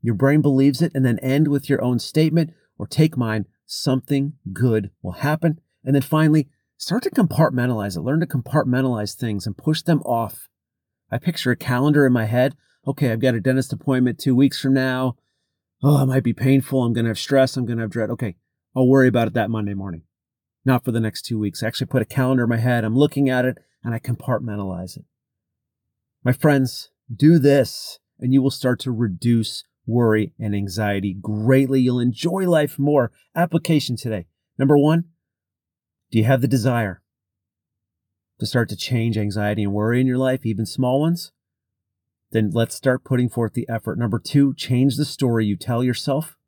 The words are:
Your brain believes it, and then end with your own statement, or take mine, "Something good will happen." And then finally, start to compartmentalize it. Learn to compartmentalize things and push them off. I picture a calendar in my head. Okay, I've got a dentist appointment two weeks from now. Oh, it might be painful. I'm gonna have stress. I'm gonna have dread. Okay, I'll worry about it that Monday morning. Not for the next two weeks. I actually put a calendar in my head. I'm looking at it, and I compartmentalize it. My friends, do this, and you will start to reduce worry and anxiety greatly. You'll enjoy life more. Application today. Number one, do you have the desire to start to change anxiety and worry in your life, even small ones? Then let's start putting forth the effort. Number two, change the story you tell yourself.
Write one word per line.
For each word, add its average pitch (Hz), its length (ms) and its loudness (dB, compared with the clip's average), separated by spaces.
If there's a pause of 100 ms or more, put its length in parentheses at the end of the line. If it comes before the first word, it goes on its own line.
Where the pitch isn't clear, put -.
Your 117 140 -2
brain 139 260 4
believes 139 420 2
it, - 120 -2
and 131 100 0
then 120 160 2
end 139 280 2
with 139 200 -2
your 135 140 2
own 123 160 0
statement, 160 520 0 (260)
or 104 100 -10
take 160 300 2
mine, 110 300 -2 (200)
"Something 139 680 -2 (180)
good 110 380 0 (120)
will 92 100 -8
happen." 156 480 -2 (240)
And 135 100 0
then 139 80 2
finally, 156 460 2 (280)
start 202 280 -6
to 381 60 -2
compartmentalize 123 880 0
it. 80 60 -6
Learn 143 180 0
to 143 60 -2
compartmentalize 127 880 -2
things 107 320 -6
and 101 100 -8
push 156 260 -2
them 165 200 2
off. 117 460 -4 (600)
I 123 80 -4
picture 160 320 -2
a 120 60 0
calendar 139 500 2
in 123 60 4
my 113 140 0
head. 123 300 0 (300)
Okay, 135 240 -2
I've 113 100 -2
got 127 140 2
a 113 60 -2
dentist 131 320 0
appointment 127 460 0
two 127 180 2
weeks 135 240 2
from 135 140 2
now. 131 420 -2 (680)
Oh, 139 200 4
it 135 40 2
might 135 180 2
be 120 80 0
painful. 131 500 2
I'm 120 100 0
gonna 117 160 0
have 107 100 -4
stress. 135 380 2
I'm 127 80 -4
gonna 117 180 -4
have 110 80 -6
dread. 110 200 -4
Okay, 113 260 -6 (400)
I'll 127 120 4
worry 131 200 6
about 117 180 2
it 110 80 -6
that 113 160 -2
Monday 104 240 -4
morning. 95 280 -10 (640)
Not 127 200 2
for 123 80 -4
the 113 80 -2
next 110 220 -6
two 113 160 -6
weeks. 104 240 -6
I 113 40 -4
actually 123 220 -6
put 127 140 0
a - 20 -2
calendar 127 400 -2
in 117 60 0
my 117 80 0
head. 120 260 0
I'm 110 120 -2
looking 139 320 2
at 127 160 0
it, 127 140 -2 (240)
and 117 120 -6
I 113 40 -6
compartmentalize 104 1000 -6
it. - 100 -20 (1160)
My 127 100 0
friends, 139 580 0 (220)
do 156 280 6
this, 139 580 2 (220)
and 123 120 0
you 135 100 4
will 135 80 2
start 123 300 -2
to 127 120 -6
reduce 113 720 -2 (220)
worry 110 520 2
and 104 160 -4
anxiety 98 600 -2
greatly. 127 680 2
You'll 123 200 2
enjoy 170 460 -2
life 151 320 2
more. 139 320 2 (240)
Application 160 640 0
today. 107 300 -6 (320)
Number 135 180 4
one, 156 280 4 (1080)
do 110 80 2
you 107 60 4
have 127 180 2
the 131 60 0
desire 113 520 -2 (1400)
to - 60 -6
start 117 240 -2
to 104 80 -8
change 113 400 -2
anxiety 104 460 -2
and 101 100 -2
worry 107 260 0
in 131 80 2
your 127 120 0
life, 131 260 -2
even 110 220 -2
small 127 340 -2
ones? 170 320 -2 (1000)
Then 107 180 0
let's 113 240 -2
start 127 280 -2
putting 123 280 -2
forth 117 240 -4
the 117 120 -6
effort. - 320 -6
Number 117 200 -2
two, 139 340 2
change 127 460 0
the 147 80 -2
story 117 400 -2
you 101 100 -2
tell 120 260 -4
yourself. 131 540 -4 (120)